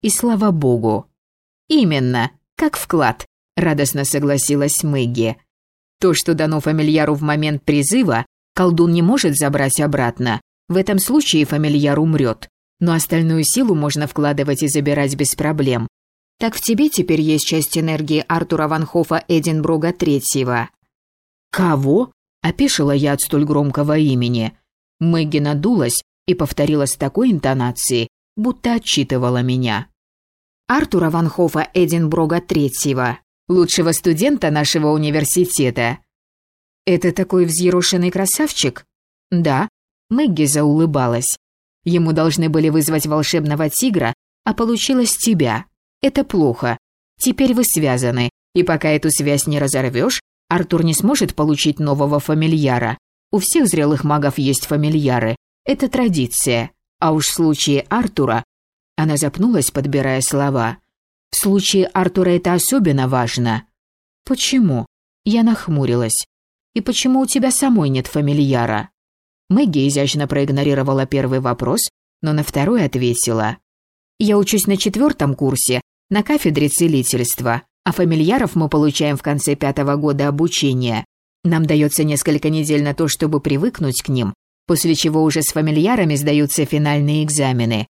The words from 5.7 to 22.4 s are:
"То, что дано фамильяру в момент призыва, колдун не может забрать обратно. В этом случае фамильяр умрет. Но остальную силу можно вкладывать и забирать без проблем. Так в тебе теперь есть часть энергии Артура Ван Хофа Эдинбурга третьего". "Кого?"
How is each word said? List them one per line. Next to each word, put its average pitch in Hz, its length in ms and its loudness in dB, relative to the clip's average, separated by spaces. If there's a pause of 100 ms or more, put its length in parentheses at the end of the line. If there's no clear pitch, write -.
"То, 180 120 4
что 170 200 -2
дано 156 260 -2
фамильяру 151 540 0
в 147 80 -4
момент 151 420 -2
призыва, 147 640 0 (280)
колдун 170 380 2
не 170 100 2
может 170 360 2
забрать 139 420 0
обратно. 123 600 -2 (260)
В 175 80 -2
этом 190 240 2
случае 185 460 2
фамильяр 147 520 0
умрет. 151 520 0 (320)
Но 175 100 2
остальную 160 540 0
силу 240 280 0
можно 147 340 -2
вкладывать 143 560 -2
и 151 40 0
забирать 143 480 0
без 139 200 -2
проблем. 147 520 -2 (520)
Так 226 160 -4
в - 60 -10
тебе 254 280 2
теперь 160 320 0
есть 156 240 0
часть 160 320 -2
энергии 156 500 -2
Артура 165 400 -2
Ван 156 180 -2
Хофа 165 440 -2
Эдинбурга 160 640 0
третьего". 131 760 -2 (840)
"Кого?" 165 600 0 (300)